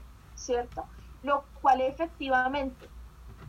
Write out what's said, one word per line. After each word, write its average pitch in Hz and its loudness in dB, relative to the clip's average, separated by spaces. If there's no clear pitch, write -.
¿cierto? - -2
Lo 285 2
cual 262 8
efectivamente 269 0